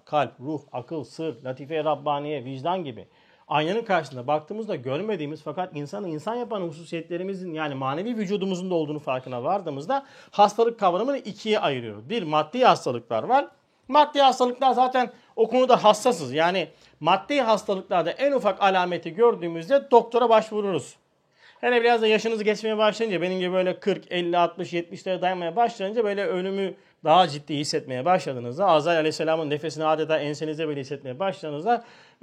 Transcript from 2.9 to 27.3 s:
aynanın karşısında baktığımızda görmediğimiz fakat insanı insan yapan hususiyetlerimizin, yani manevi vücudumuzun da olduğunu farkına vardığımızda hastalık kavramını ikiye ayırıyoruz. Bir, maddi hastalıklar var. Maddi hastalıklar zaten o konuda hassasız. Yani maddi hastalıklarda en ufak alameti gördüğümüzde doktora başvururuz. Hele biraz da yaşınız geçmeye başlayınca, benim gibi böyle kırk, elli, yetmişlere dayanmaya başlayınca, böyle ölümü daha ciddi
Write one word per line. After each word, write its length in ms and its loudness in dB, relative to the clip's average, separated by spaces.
aynanın 320 0
karşısında 460 -2
baktığımızda 480 -4
görmediğimiz 680 -6
fakat 320 -8
insanı 340 -8
insan 260 -6
yapan 260 -6
hususiyetlerimizin, 920 -8
yani 220 -4
manevi 420 -4
vücudumuzun 520 -4
da 60 0
olduğunu 240 -2
farkına 440 -6
vardığımızda 640 -4
hastalık 480 4
kavramını 380 2
ikiye 420 -2
ayırıyoruz. 500 -4
Bir, 140 -2
maddi 400 0
hastalıklar 600 2
var. 240 2
Maddi 340 4
hastalıklar 500 4
zaten 400 2
o 140 2
konuda 340 4
hassasız. 500 2
Yani 340 2
maddi 420 0
hastalıklarda 680 0
en 200 0
ufak 300 0
alameti 520 2
gördüğümüzde 800 2
doktora 380 6
başvururuz. 640 0
Hele 200 2
biraz 200 4
da 60 2
yaşınız 360 0
geçmeye 340 0
başlayınca, 440 0
benim 180 -2
gibi 140 -2
böyle 260 0
kırk, 320 -4
elli, 640 0
yetmişlere 460 -6
dayanmaya 340 -2
başlayınca, 480 0
böyle 220 -2
ölümü 500 -4
daha 240 6
ciddi 280 -6